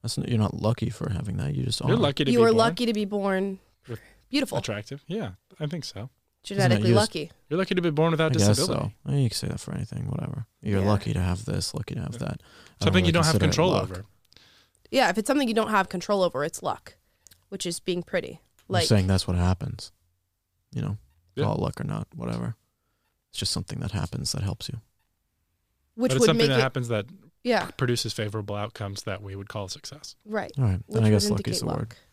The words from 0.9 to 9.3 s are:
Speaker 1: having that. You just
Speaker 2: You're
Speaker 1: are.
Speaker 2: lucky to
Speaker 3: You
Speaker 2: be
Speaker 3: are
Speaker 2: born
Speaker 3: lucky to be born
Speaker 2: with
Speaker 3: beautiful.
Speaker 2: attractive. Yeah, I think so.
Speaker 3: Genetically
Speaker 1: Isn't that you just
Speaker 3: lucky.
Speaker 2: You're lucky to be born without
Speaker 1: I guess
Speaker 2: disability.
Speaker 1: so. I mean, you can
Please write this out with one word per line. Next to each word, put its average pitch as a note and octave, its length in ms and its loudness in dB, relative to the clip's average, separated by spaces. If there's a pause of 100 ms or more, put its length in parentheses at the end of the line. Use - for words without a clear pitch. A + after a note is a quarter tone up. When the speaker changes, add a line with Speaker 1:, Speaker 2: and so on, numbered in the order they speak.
Speaker 1:
having - 260 -4
that. - 180 -2
You B2+ 100 -2
just - 160 -4
Speaker 2:
You're C3+ 100 2
Speaker 1:
are. G#3 40 4
Speaker 2:
lucky D3 300 0
to A3+ 60 2
Speaker 3:
You A#3+ 80 4
Speaker 2:
be A3+ 40 8
Speaker 3:
are A3+ 40 8
Speaker 2:
born A3+ 100 6
Speaker 3:
lucky A3+ 280 2
to A3+ 80 0
be G#3 120 0
born G3 540 -2 (280)
Speaker 2:
with A#2 120 -10 (300)
Speaker 3:
beautiful. C#4 280 -2
Speaker 2:
attractive. G#2 500 -8
Yeah, E3+ 240 -6 (280)
I D#3 80 -4
think D3+ 180 -6
so. G#2 240 -10 (340)
Speaker 3:
Genetically G3 320 2
Speaker 1:
Isn't G#2 80 2
that A2 60 4
you A#2+ 60 8
just G#3+ 140 6
Speaker 3:
lucky. D3+ 220 -8 (180)
Speaker 2:
You're D3 100 0
lucky F#3+ 160 0
to F3+ 60 2
be E3+ 80 2
born D#3 220 4
without D#3+ 200 2
Speaker 1:
I B2 40 2
guess G2+ 120 6
Speaker 2:
disability. G#2+ 420 4
Speaker 1:
so. - 20 -10 (140)
I C#3 60 -2
mean, C#3+ 120 4
you A#2 60 4
can - 60 -6